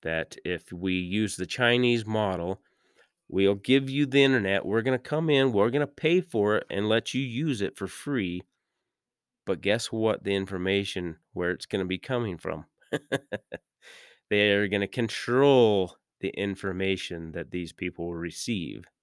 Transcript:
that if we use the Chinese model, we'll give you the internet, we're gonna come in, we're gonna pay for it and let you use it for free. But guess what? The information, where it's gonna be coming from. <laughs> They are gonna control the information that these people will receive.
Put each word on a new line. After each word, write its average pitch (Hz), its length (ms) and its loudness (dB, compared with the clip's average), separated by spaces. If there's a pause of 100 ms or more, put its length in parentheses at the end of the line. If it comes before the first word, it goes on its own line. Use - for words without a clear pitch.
that 80 420 -4
if 85 280 -6
we 92 220 -2
use 92 420 -2
the 92 100 -6
Chinese 120 600 2
model, 95 540 -2 (680)
we'll 98 260 2
give 131 340 2
you 139 160 0
the 139 180 4
internet, 110 440 2
we're 110 160 0
gonna 127 160 0
come 156 320 -2
in, 135 220 4
we're 104 180 4
gonna 143 160 0
pay 165 340 0
for 202 360 2
it - 120 -2
and 104 200 -2
let 110 260 0
you 127 80 -2
use 127 400 -4
it - 140 -4
for 98 100 -6
free. 92 560 -4 (1040)
But 90 140 -2
guess 101 300 0
what? 110 340 0
The 101 100 0
information, 95 840 -2 (160)
where 87 180 -2
it's - 160 -6
gonna 98 180 -2
be 90 140 -4
coming 113 400 -4
from. 80 280 -8 (260)
<laughs> 147 80 -4 (1300)
They 104 220 4
are 101 140 4
gonna 101 220 0
control 120 1120 4 (220)
the 98 100 -4
information 95 1000 -4
that 85 180 -8
these 87 240 -6
people 87 320 -8
will 85 80 -6
receive. 82 680 -6 (180)